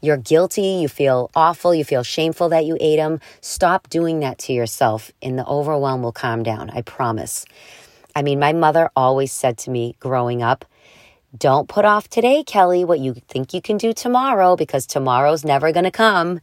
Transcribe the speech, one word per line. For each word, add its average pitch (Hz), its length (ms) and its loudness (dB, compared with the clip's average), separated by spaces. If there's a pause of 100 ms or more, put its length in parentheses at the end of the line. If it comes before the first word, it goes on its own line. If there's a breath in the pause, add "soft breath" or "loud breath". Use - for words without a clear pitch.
You're 147 160 0
guilty. 185 640 0
You 151 60 0
feel 131 460 0
awful. 170 400 2
You 156 100 0
feel 135 180 -2
shameful 160 480 -2
that 160 140 2
you 160 160 -4
ate 156 180 2
em. 156 220 -2 (200 loud breath)
Stop - 480 -2
doing 165 320 -2
that 131 200 -6
to - 120 -8
yourself, 117 580 -2 (120)
and 127 160 -6
the 127 80 -6
overwhelm 139 560 -2
will 117 100 -4
calm 113 300 -6
down. 110 280 -6
I 117 120 -10
promise. - 640 -6 (680 loud breath)
I 147 60 -4
mean, 143 160 0
my 147 140 2
mother 165 420 2
always 135 380 0
said 123 260 -2
to - 120 -12
me 120 280 -4
growing 123 440 -4
up, 120 220 0 (720 soft breath)
Don't 143 320 2
put 208 160 0
off 208 240 2
today, 254 360 2
Kelly, 180 400 4
what 170 160 2
you 131 140 -4
think 131 380 -10
you 185 80 -6
can 214 160 -4
do 226 160 -2
tomorrow, 247 640 2
because 147 300 -2
tomorrow's 139 580 0
never 147 280 0
gonna 175 180 2
come. 180 520 0